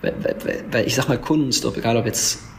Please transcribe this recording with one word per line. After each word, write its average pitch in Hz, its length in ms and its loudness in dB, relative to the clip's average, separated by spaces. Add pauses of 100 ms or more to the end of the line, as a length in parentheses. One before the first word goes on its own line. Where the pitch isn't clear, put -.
weil, - 200 0
weil, - 220 0
weil, - 260 -4
weil 113 160 2
ich - 80 0
sag 127 140 0
mal, 123 100 2
Kunst, 143 460 2
ob, 117 120 -2
egal 113 200 2
ob 113 100 2
jetzt - 320 0 (200)